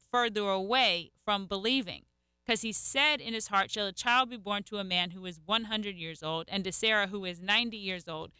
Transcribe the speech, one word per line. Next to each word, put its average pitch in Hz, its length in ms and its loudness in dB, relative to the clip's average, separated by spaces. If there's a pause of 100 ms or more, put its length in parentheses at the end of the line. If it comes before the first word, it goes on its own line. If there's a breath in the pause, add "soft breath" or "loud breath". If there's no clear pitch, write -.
(120)
further 214 360 2
away 196 640 2 (140)
from 196 220 0
believing. 202 580 -2 (400)
'Cause 226 160 0
he 220 100 -4
said 285 480 2
in 226 140 -6
his 220 140 -2
heart, 202 240 2
"Shall 208 160 0
a 190 40 -4
child 247 380 2
be 247 80 -10
born 202 280 -4
to 214 120 -8
a 202 60 -2
man 180 280 0
who 185 140 -12
is 170 180 -10
one 214 220 -2
hundred 214 300 -4
years 160 260 -8
old, 160 280 -4
and 196 160 0
to 190 60 -4
Sarah, 214 360 2
who 196 180 -6
is 175 160 -6
ninety 220 360 0
years 190 300 -6
old, 165 320 -8